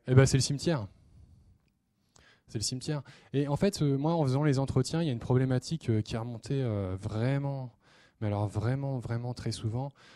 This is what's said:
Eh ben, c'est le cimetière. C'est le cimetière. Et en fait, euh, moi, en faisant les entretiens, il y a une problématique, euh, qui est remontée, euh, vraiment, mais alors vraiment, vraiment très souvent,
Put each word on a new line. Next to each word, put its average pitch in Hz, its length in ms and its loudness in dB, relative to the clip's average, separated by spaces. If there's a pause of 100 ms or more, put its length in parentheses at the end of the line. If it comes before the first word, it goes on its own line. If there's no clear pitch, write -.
Eh 127 80 2
ben, 135 100 10
c'est 135 120 4
le 131 40 2
cimetière. 139 460 -2 (1600)
C'est - 100 -10
le 107 60 -4
cimetière. 135 400 -4 (280)
Et 139 160 2
en 143 80 0
fait, 196 280 2
euh, 139 120 4
moi, 151 200 2
en 165 80 2
faisant 135 200 2
les 143 140 4
entretiens, 135 460 0
il - 20 0
y 156 40 0
a 127 40 0
une 117 60 -4
problématique, 131 720 0
euh, 110 100 2
qui - 140 -8
est - 20 -4
remontée, 120 460 -4
euh, 101 360 -2
vraiment, 131 720 -4 (500)
mais 110 60 -2
alors 104 200 0
vraiment, 131 500 -2
vraiment 120 380 -6
très - 160 -6
souvent, 120 420 -6 (220)